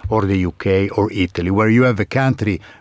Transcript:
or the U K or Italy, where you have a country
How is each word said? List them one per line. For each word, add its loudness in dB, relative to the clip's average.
or 0
the 0
U -2
K 0
or -2
Italy, -2
where 2
you 4
have 0
a 0
country -2